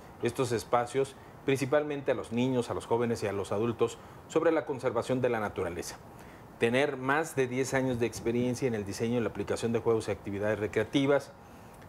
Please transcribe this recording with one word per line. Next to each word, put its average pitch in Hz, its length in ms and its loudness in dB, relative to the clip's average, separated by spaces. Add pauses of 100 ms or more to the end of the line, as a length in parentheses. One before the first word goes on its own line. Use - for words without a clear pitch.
(220)
estos 120 300 0
espacios, 120 640 0 (300)
principalmente 139 680 2
a 123 40 4
los 104 180 -8
niños, 123 360 2
a 107 40 -2
los 90 140 -6
jóvenes 117 360 0
y 113 40 0
a 98 40 0
los 98 220 -4
adultos, 113 440 0 (300)
sobre 165 240 4
la 156 140 2
conservación 127 560 0
de 123 80 4
la 117 100 2
naturaleza. 90 560 -4 (640)
Tener 131 380 4
más 139 400 0
de 131 120 2
diez 127 260 -2
años 131 260 2
de 120 60 2
experiencia 120 600 0
en 117 80 0
el 104 100 -2
diseño 117 320 -2
y 120 40 2
la 107 60 0
aplicación 101 460 -2
de 117 60 2
juegos 113 280 2
y 110 40 -2
actividades 101 480 -2
recreativas, 135 720 2 (580)